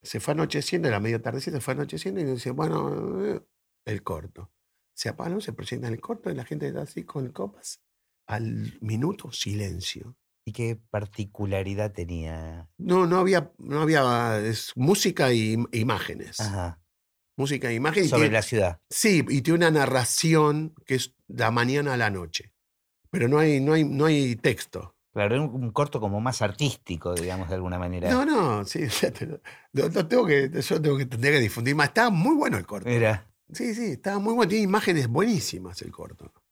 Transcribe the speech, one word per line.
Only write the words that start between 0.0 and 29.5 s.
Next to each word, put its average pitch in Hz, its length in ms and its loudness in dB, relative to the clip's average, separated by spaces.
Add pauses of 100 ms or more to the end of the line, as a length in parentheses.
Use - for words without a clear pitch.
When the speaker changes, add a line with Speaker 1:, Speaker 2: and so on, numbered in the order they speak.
Speaker 1:
Se - 180 -8
fue 147 140 -2
anocheciendo, 156 540 0
era 107 120 2
medio 113 220 -2
tardecito, 131 360 -6
se 127 40 -4
fue 131 120 -4
anocheciendo 160 480 -6
y 151 40 -2
dice, 131 260 -4
"Bueno, 156 760 -4
eh, 208 160 -6 (440)
el 107 180 -8
corto". 90 480 -12 (420)
Se - 160 -6
apaga 117 200 -8
la 175 60 -4
luz, 214 100 -8
se 110 80 -10
proyecta 120 340 -8
el 117 120 -6
corto - 300 -10
y - 60 -6
la 123 100 -10
gente 151 220 -8
está 143 140 -8
así 170 220 -10
con 135 280 -8
copas. - 500 -12 (460)
Al 110 540 -6
minuto, 123 500 -4
silencio. 101 840 -8 (300)
Speaker 2:
¿Y 113 80 -10
qué 113 260 -4 (100)
particularidad 101 1000 -4
tenía? 80 880 -8
Speaker 1:
No, 180 300 2
no 170 100 4
había, 175 400 2
no 143 240 -4
había, 123 580 4
es 107 360 -4
música 147 580 4
y 110 220 2
im-, 117 180 0
imágenes. 110 680 -4
Speaker 2:
Ajá. 95 420 -6 (560)
Speaker 1:
Música 135 320 -2
e 117 40 0
imagen 156 320 2
y - 20 2
Speaker 2:
Sobre 123 200 4
Speaker 1:
tiene 110 80 2
Speaker 2:
la 110 80 4
ciudad. 95 460 0
Speaker 1:
Sí, 180 380 4
y 135 140 2
tiene 160 160 2
una 170 140 6
narración 151 1000 2 (120)
que 131 100 -2
es 127 200 -4 (120)
la 117 240 0
mañana 131 440 2
a - 20 0
la 113 120 2
noche. 90 440 -8 (560)
Pero 143 180 0
no 147 120 6
hay, 151 200 6
no 139 140 4
hay, 160 100 6
no 143 220 2
hay 143 320 4
texto. - 580 -2 (180)
Speaker 2:
Claro, 104 220 2
era 143 80 0
un, 127 200 -4
un 113 80 -4
corto 139 280 0
como 101 220 2
más 123 200 -2
artístico, 98 760 -2
digamos, 90 340 -4
de 95 60 -2
alguna 90 240 -4
manera. 90 320 -2
Speaker 1:
No, 254 140 2
no, 196 400 2
sí, 160 220 -4
<laughs> - 140 -2
ya - 100 2
te - 140 -8
lo, 156 160 -10 (320)